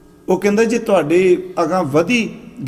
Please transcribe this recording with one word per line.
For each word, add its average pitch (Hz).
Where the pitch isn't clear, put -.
ਉਹ 185
ਕਹਿੰਦਾ, 208
"ਜੇ 226
ਤੁਹਾਡੇ 180
ਅਗਾਂਹ 170
ਵਧੀ 165